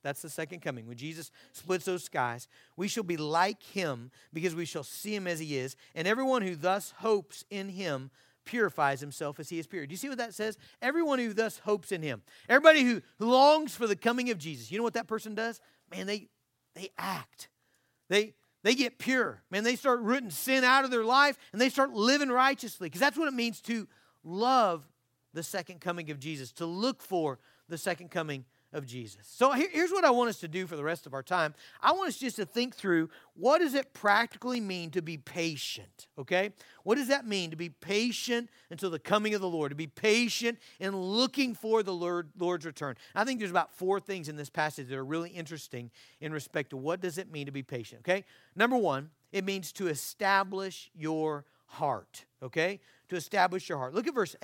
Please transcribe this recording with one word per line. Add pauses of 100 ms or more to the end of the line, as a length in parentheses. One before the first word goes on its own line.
that's
the
second
coming,
when
Jesus (220)
splits
those
skies, (260)
"we
shall
be
like
him (220)
because
we
shall
see
him
as
he
is. (180)
And
everyone
who
thus
hopes
in
him (320)
purifies
himself
as
he
is
pure."
Do
you
see
what
that
says? (240)
Everyone
who
thus
hopes
in
him. (260)
Everybody
who (180)
longs
for
the
coming
of
Jesus,
you
know
what
that
person
does? (280)
Man,
they, (480)
they
act. (640)
They, (300)
they
get
pure.
Man,
they
start
rooting
sin
out
of
their
life, (140)
and
they
start
living
righteously,
'cause
that's
what
it
means
to (340)
love (460)
the
second
coming
of
Jesus,
to
look
for (280)
the
second
coming (260)
of
Jesus.
So
here,
here's
what
I
want
us
to
do
for
the
rest
of
our
time. (260)
I
want
us
just
to
think
through, (240)
what
does
it
practically
mean
to
be
patient, (120)
okay? (320)
What
does
that
mean,
to
be
patient (180)
until
the
coming
of
the
Lord,
to
be
patient (200)
in
looking
for
the
Lord,
Lord's
return? (200)
I
think
there's
about
four
things
in
this
passage
that
are
really
interesting (320)
in
respect
to
what
does
it
mean
to
be
patient,
okay? (320)
Number
one, (220)
it
means
to
establish
your (200)
heart, (180)
okay? (300)
To
establish
your
heart.
Look
at
verse